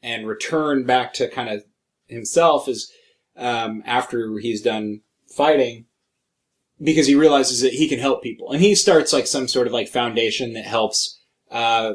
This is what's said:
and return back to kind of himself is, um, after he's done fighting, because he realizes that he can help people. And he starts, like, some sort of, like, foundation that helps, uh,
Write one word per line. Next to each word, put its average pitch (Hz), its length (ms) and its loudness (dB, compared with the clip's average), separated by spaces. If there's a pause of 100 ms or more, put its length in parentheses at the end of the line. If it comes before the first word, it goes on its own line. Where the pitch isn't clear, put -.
and 113 260 -8
return 147 560 -2
back 123 300 0
to 123 140 -2
kind 120 200 -6
of 104 160 -6 (420)
himself 147 640 2
is, 113 220 -6 (460)
um, 113 500 -4
after 117 520 -2
he's 107 240 -4
done 107 380 -2 (360)
fighting, 131 500 2 (920)
because 156 260 2
he 139 80 6
realizes 135 480 4
that 127 120 2
he 147 140 0
can 139 100 -2
help 127 240 -2
people. 117 300 -10
And 151 100 2
he 202 120 6
starts, 160 380 4
like, 139 140 0
some 131 220 -4
sort 123 180 2
of, 113 60 -4
like, 117 160 -4
foundation 117 640 -2
that 110 120 -12
helps, 110 540 -2 (320)
uh, 113 440 0